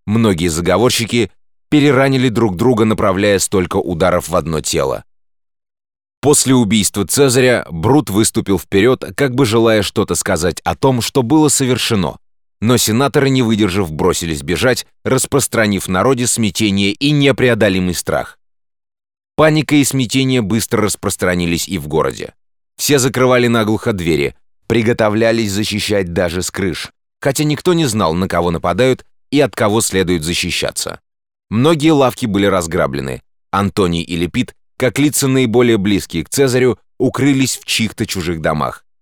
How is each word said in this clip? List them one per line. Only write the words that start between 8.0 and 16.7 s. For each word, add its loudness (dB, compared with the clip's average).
выступил 0
вперед, 0
как -2
бы 2
желая 2
что-то -2
сказать -2
о -2
том, 0
что -2
было 2
совершено. -2
Но 2
сенаторы, 0
не 2
выдержав, 0
бросились -2
бежать, -2
распространив 0
в -8
народе 0
смятение 0